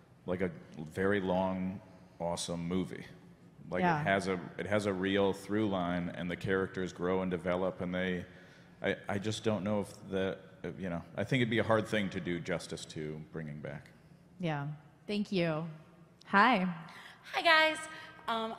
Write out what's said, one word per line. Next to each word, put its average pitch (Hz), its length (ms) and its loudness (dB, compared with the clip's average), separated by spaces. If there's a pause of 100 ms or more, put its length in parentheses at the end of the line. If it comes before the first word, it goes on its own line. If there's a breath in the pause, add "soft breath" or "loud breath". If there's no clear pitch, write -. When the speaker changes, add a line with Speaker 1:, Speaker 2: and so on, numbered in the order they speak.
(260 soft breath)
Speaker 1:
like 90 160 -2
a 92 80 0 (440)
very 98 260 2
long, 92 600 0 (380)
awesome 85 460 -4
movie. 90 400 -2 (640)
Like, 90 120 -2
Speaker 2:
Yeah. 170 200 4
Speaker 1:
it - 40 0
has 98 240 4
a, 92 100 0 (180)
it 90 100 -4
has 104 180 2
a 101 80 2
real 98 400 2
through 104 340 0
line, 87 480 0
and 87 160 -4
the 87 60 -4
characters 95 560 0
grow 92 300 0
and 92 60 -2
develop, 90 520 0
and 90 120 -4
they, 90 300 0 (580 loud breath)
I, 98 140 2 (140)
I 101 80 0
just 104 260 -4
don't 104 220 2
know 104 160 2
if 95 80 -4 (200)
the, 95 280 0 (260)
uh, 85 60 -4 (100)
you 92 100 -4
know, 85 120 -4 (160)
I 104 80 0
think 131 160 4
it'd 117 80 2
be 113 100 4
a 104 40 6
hard 107 260 4
thing 104 220 2
to 92 100 -4
do 87 180 -2
justice 82 460 -4
to 78 340 -6 (140)
bringing 76 260 -8
back. 71 300 -10 (500)
Speaker 2:
Yeah. 151 280 -2 (400)
Thank 208 240 -2
you. 170 360 2 (600)
Hi. 202 400 6 (680 loud breath)
Speaker 3:
Hi, 381 80 0
guys. 311 360 6 (500 loud breath)
Um, 226 320 -2